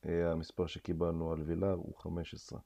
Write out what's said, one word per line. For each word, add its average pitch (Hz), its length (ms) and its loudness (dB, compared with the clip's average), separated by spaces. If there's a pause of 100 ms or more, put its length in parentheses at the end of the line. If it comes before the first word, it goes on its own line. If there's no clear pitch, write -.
אה, 85 260 4
המספר 82 340 0
שקיבלנו 82 640 0
על 80 100 -2
וילר 87 320 2
הוא 85 220 -4
חמש 85 380 -6
עשרה - 320 -10